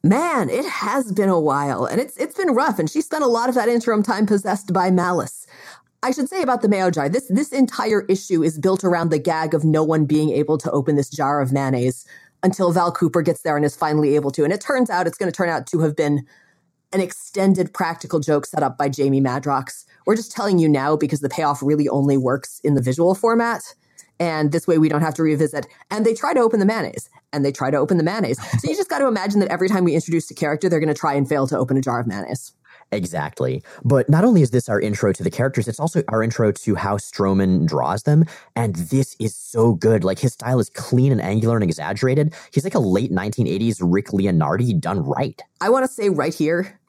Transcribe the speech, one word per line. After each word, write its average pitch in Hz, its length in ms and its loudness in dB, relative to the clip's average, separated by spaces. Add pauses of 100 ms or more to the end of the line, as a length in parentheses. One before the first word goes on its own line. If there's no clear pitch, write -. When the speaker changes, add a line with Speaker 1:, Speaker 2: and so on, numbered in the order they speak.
Speaker 1:
Man, 277 460 2
it 277 160 -2
has 233 460 -4
been 196 180 0
a 180 100 2
while, 139 460 0
and 196 160 -2
it's, - 160 -10
it's - 180 -6
been 349 200 0
rough, 254 240 0
and 156 100 0
she 311 120 -2
spent 311 220 -4
a 262 40 2
lot 233 220 2
of 247 60 -2
that 233 140 2
interim 233 320 2
time 208 240 0
possessed 202 480 -2
by 185 160 2
malice. 180 560 0 (560)
I 247 80 -2
should 262 180 -2
say 370 140 -6
about 247 220 0
the 214 40 2
mayo 190 220 2
jar, 147 180 -2
this, 233 200 -2
this 262 240 0
entire 220 560 0
issue 190 340 0
is 156 160 0
built 185 260 0
around 170 280 2
the 156 80 2
gag 160 340 -2
of 151 100 0
no 156 200 4
one 156 220 2
being 151 260 2
able 151 260 0
to - 140 -6
open 143 240 0
this 143 160 0
jar 143 280 -2
of 131 140 0
mayonnaise 131 500 -2 (380)
until 185 300 2
Val 175 200 2
Cooper 170 300 0
gets 156 220 -2
there 156 120 0
and 147 80 0
is 143 120 0
finally 151 400 2
able 143 160 0
to. 151 120 0
And 156 80 2
it 196 80 -2
turns 254 300 0
out, 180 160 0
it's - 140 -4
gonna 196 120 -2
turn 180 180 -2
out 156 180 -4
to 160 140 -2
have 151 140 0
been 147 300 0 (680)
an 190 80 0
extended 190 720 0
practical 165 480 -4
joke 147 280 0
set - 160 -2
up 131 160 -4
by 143 100 0
Jamie 139 320 2
Madrox. 135 640 -4 (220)
We're 214 80 4
just 220 160 -8
telling 208 260 0
you 160 100 4
now 147 300 2
because 147 220 -2
the 143 100 -4
payoff 147 320 -2
really 147 260 2
only 139 300 2
works 131 460 -2
in 147 100 2
the 139 80 2
visual 165 320 2
format. 233 480 0 (580)
And 156 320 0
this 165 160 -2
way 165 100 4
we 156 120 4
don't 147 120 0
have 160 140 -2
to 165 80 0
revisit. 151 440 0 (220)
And 214 160 -2
they 226 80 4
try 294 200 -2
to 269 60 4
open 226 200 4
the 190 60 2
mayonnaise. 208 440 -2 (240)
And 143 120 0
they 143 60 0
try 135 200 -2
to 147 60 2
open 160 200 2
the 160 60 2
mayonnaise. 170 340 -2 (220)
So - 100 -4
you 311 60 -2
just 381 140 -4
gotta 277 180 0
imagine 202 320 0
that 190 100 2
every 175 200 0
time 190 140 2
we 160 120 2
introduce 165 340 -2
a - 60 -20
character, 151 320 -2
they're 165 140 2
gonna 156 120 0
try 147 200 -2
and 139 160 2
fail 139 180 0
to 135 100 -2
open 131 200 0
a 135 40 2
jar 120 180 -2
of 120 80 -4
mayonnaise. 95 460 -8 (380)
Speaker 2:
Exactly. 80 720 -4 (220)
But 131 240 2
not 160 160 6
only 214 160 6
is 123 100 2
this 123 160 0
our 104 120 0
intro 104 340 0
to 95 100 -6
the 95 80 0
characters, 120 380 -2
it's 110 100 -10
also 165 300 -2
our 110 120 0
intro 113 300 0
to 101 240 -2
how 98 220 -4
Stroman 95 680 2
draws 76 380 0
them. 151 220 6 (300)
And 110 200 -2
this 131 420 -2
is 110 160 -4
so 113 400 0
good. 101 300 2
Like, 95 160 -2
his - 140 0
style 123 260 -2
is 107 100 -2
clean 131 440 0
and 107 80 0
angular 110 340 0
and 107 80 0
exaggerated. 113 720 0 (180)
He's 147 140 0
like 196 100 -6
a 185 40 2
late 104 320 0
nineteen 98 360 -2
eighties 98 340 -2
Rick 90 260 0
Leonardi 95 720 0
done 156 260 -2
right. - 380 -4 (200)
Speaker 1:
I 190 80 0
wanna 254 180 2
say 202 220 -2
right 156 240 -2
here 170 560 -2